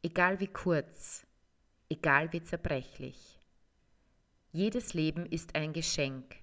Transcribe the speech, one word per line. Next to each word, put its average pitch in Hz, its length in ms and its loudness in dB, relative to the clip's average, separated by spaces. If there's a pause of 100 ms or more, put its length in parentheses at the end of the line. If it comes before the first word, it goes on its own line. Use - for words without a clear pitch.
Egal 180 360 2
wie 196 80 0
kurz, - 760 -2 (640)
egal 151 420 4
wie 165 120 -4
zerbrechlich. - 960 -6 (1080)
Jedes 214 420 0
Leben 160 320 0
ist 165 300 -6
ein 156 180 -2
Geschenk 135 680 -2